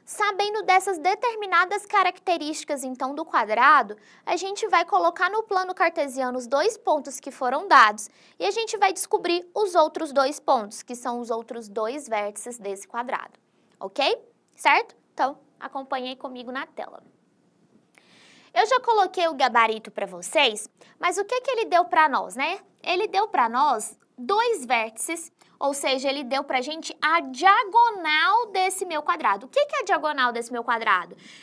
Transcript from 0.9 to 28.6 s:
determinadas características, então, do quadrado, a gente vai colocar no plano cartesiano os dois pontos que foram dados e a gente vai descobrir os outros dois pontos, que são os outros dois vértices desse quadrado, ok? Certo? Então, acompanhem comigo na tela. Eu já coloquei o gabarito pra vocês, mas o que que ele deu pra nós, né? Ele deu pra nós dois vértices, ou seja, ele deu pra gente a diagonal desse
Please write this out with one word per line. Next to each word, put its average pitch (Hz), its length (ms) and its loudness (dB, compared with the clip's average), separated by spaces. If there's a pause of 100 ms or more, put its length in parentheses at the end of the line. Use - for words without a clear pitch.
determinadas 392 880 0
características, 311 960 -2
então, 262 320 -6
do 311 100 -6
quadrado, 233 720 4 (300)
a - 80 0
gente 392 320 -4
vai 349 180 4
colocar 349 460 2
no 440 140 -2
plano 370 280 -2
cartesiano 277 640 -2
os 247 120 -8
dois 339 280 0
pontos 285 440 -2
que - 100 -12
foram 277 380 -4
dados 220 420 6 (300)
e 339 40 -2
a 392 60 0
gente 440 260 -4
vai 392 160 2
descobrir 349 640 -2
os 392 220 -2
outros 311 360 2
dois 277 280 0
pontos, 220 420 -2
que 247 140 -12
são 240 240 -6
os 233 100 -6
outros 226 380 -8
dois 233 400 -6
vértices 214 500 -6
desse 196 300 -10
quadrado, - 500 -8 (400)
ok? 302 420 -2 (360)
Certo? 339 400 2 (180)
Então, 269 240 -2 (220)
acompanhem 262 560 -8
comigo 254 340 -14
na 269 160 -10
tela. - 340 -14 (1500)
Eu 403 140 4
já 494 140 2
coloquei 370 480 2
o 320 60 -4
gabarito 226 580 2
pra - 140 -6
vocês, 208 640 0 (300)
mas 349 180 -2
o 403 80 -2
que 494 160 -4
que 523 120 -4
ele 453 140 -2
deu 349 180 4
pra 330 240 4
nós, 196 260 -4
né? 311 260 -4 (220)
Ele 370 240 -2
deu 403 220 0
pra 285 200 2
nós 247 480 0 (220)
dois 392 480 0
vértices, 233 640 -4 (300)
ou 277 120 0
seja, 277 360 -2
ele 277 160 -4
deu 269 180 -2
pra 269 180 -2
gente 302 400 -10
a 320 200 2
diagonal 381 1300 4
desse 381 380 0